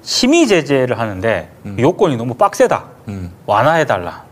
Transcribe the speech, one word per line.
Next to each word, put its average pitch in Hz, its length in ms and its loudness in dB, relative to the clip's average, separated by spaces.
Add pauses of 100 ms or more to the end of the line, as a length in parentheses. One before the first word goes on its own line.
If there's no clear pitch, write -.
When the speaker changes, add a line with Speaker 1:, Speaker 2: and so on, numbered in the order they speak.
Speaker 1:
심의 302 440 2
제재를 135 520 0
하는데 104 520 -2 (140)
Speaker 2:
음. 101 140 -10
Speaker 1:
요건이 180 380 2
너무 123 180 -6
빡세다. 196 500 0 (240)
Speaker 2:
음. 95 240 -10 (140)
Speaker 1:
완화해달라. 110 840 0